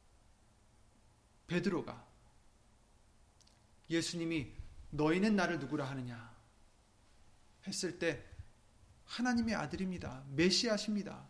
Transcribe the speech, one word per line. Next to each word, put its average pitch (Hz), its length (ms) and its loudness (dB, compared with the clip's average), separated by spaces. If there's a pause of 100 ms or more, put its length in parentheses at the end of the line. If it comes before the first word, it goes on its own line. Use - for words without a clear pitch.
(1500)
베드로가 175 600 -2 (1800)
예수님이 165 640 -2 (380)
"너희는 175 440 4
나를 170 220 2
누구라 139 320 -2
하느냐?" 120 420 -8 (1300)
했을 190 320 -4
때 165 260 0 (800)
"하나님의 233 500 2
아들입니다. 147 760 -4
메시아십니다. 196 1000 4